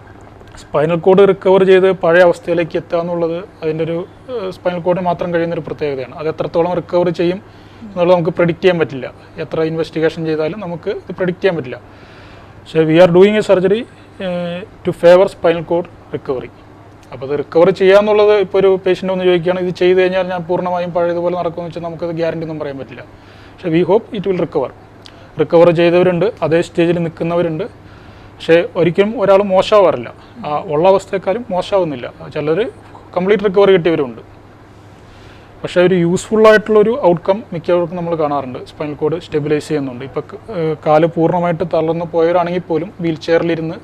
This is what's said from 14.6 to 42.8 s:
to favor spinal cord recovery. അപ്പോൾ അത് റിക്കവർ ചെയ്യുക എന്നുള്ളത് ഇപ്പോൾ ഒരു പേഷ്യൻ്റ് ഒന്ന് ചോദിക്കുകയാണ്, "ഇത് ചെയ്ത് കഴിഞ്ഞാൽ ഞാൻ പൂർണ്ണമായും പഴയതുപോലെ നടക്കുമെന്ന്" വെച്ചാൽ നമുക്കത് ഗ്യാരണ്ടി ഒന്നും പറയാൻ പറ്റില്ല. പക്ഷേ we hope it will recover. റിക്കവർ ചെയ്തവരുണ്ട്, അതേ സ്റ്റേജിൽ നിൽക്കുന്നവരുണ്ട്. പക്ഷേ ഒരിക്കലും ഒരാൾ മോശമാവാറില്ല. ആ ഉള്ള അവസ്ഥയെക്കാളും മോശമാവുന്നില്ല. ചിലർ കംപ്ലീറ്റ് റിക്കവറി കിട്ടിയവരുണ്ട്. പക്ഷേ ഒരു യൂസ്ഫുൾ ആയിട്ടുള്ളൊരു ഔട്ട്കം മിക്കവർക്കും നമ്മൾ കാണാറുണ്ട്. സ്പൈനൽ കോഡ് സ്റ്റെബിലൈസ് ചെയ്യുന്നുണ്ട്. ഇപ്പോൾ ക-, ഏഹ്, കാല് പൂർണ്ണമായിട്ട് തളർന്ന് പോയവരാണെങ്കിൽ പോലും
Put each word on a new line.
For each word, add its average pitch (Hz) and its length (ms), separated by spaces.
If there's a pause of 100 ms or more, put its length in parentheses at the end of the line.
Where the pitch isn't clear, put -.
to 175 60 (120)
favor 180 220
spinal 170 460
cord 170 140 (280)
recovery. 131 360 (640)
അപ്പോൾ 135 140
അത് 143 140
റിക്കവർ 165 300
ചെയ്യുക 190 280
എന്നുള്ളത് 208 360
ഇപ്പോൾ 196 240
ഒരു 190 280
പേഷ്യൻ്റ് 185 280
ഒന്ന് 185 120
ചോദിക്കുകയാണ്, 180 340
"ഇത് 180 160
ചെയ്ത് 185 260
കഴിഞ്ഞാൽ 185 260
ഞാൻ 180 160
പൂർണ്ണമായും 180 480
പഴയതുപോലെ 175 460
നടക്കുമെന്ന്" 170 300
വെച്ചാൽ 165 140
നമുക്കത് 170 280
ഗ്യാരണ്ടി 165 360
ഒന്നും 156 140
പറയാൻ 143 180
പറ്റില്ല. 127 240
പക്ഷേ - 680
we 165 180
hope 214 320
it 180 80
will 185 120
recover. 147 300 (680)
റിക്കവർ 170 320
ചെയ്തവരുണ്ട്, 175 600 (120)
അതേ 165 180
സ്റ്റേജിൽ 170 360
നിൽക്കുന്നവരുണ്ട്. 170 640
പക്ഷേ - 1040 (100)
ഒരിക്കലും 196 460
ഒരാൾ 196 160
മോശമാവാറില്ല. 190 760 (320)
ആ 147 200
ഉള്ള 160 240
അവസ്ഥയെക്കാളും 196 600
മോശമാവുന്നില്ല. 175 640 (200)
ചിലർ 160 360 (480)
കംപ്ലീറ്റ് 196 260
റിക്കവറി 202 300
കിട്ടിയവരുണ്ട്. 156 680 (1200)
പക്ഷേ 175 180
ഒരു 180 140
യൂസ്ഫുൾ 185 520
ആയിട്ടുള്ളൊരു 214 580
ഔട്ട്കം 180 380 (100)
മിക്കവർക്കും 175 440
നമ്മൾ 170 180
കാണാറുണ്ട്. 143 500
സ്പൈനൽ 147 280
കോഡ് 156 280
സ്റ്റെബിലൈസ് 151 460
ചെയ്യുന്നുണ്ട്. 135 380
ഇപ്പോൾ 143 160
ക-, - 300
ഏഹ്, 160 240 (100)
കാല് 156 200
പൂർണ്ണമായിട്ട് 170 580 (100)
തളർന്ന് 160 320
പോയവരാണെങ്കിൽ 175 600
പോലും 170 320